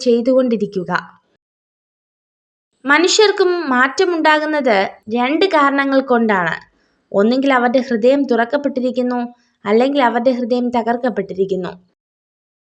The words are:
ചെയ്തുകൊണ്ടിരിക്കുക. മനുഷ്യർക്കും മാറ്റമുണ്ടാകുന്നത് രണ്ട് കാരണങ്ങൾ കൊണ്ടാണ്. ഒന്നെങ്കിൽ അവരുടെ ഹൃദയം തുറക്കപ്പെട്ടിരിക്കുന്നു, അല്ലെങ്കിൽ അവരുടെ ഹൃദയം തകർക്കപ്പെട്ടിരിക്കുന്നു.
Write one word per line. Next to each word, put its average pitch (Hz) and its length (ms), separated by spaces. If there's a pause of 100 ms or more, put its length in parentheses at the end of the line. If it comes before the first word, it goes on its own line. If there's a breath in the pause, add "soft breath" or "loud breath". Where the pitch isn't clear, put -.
ചെയ്തുകൊണ്ടിരിക്കുക. 233 840 (1900)
മനുഷ്യർക്കും 359 680 (220)
മാറ്റമുണ്ടാകുന്നത് 302 1040 (380)
രണ്ട് 277 280 (100)
കാരണങ്ങൾ 277 460 (120)
കൊണ്ടാണ്. 202 420 (580)
ഒന്നെങ്കിൽ 247 440
അവരുടെ 247 320
ഹൃദയം 247 320 (100)
തുറക്കപ്പെട്ടിരിക്കുന്നു, 247 920 (440 soft breath)
അല്ലെങ്കിൽ 247 440
അവരുടെ 233 300
ഹൃദയം 247 280 (100)
തകർക്കപ്പെട്ടിരിക്കുന്നു. 196 960 (1000)